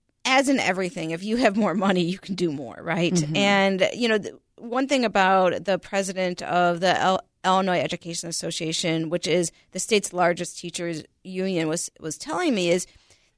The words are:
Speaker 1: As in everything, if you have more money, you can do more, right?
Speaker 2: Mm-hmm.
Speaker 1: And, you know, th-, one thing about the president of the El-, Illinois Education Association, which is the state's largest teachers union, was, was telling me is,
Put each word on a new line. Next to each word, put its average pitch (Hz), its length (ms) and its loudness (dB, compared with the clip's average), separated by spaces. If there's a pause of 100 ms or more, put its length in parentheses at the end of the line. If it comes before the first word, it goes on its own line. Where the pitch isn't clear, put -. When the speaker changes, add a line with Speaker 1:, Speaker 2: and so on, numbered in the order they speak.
(240)
Speaker 1:
As 262 240 4
in 277 120 4
everything, 180 520 -2
if 170 120 -6
you 214 140 -2
have 220 200 2
more 202 160 2
money, 190 300 2
you 180 160 -2
can - 160 -8
do 175 160 0
more, 135 300 -10
right? 165 300 0
Speaker 2:
Mm-hmm. 160 240 2
Speaker 1:
And, 196 580 4
you 233 140 0
know, 220 120 2
th-, - 160 -10 (220)
one 262 300 -4
thing 269 160 2
about 190 640 2
the 190 140 0
president 185 640 -4
of 175 360 2
the 180 180 2
El-, 185 280 2 (180)
Illinois 185 360 2
Education 170 500 -6
Association, 165 800 -4
which 175 180 -2
is 170 240 2 (200)
the 185 80 -8
state's - 340 0
largest 175 460 0
teachers 170 440 -6 (200)
union, 185 440 -2
was, 165 220 -4 (100)
was 156 200 -10
telling 320 340 -2
me 180 160 2
is, 175 160 2 (520)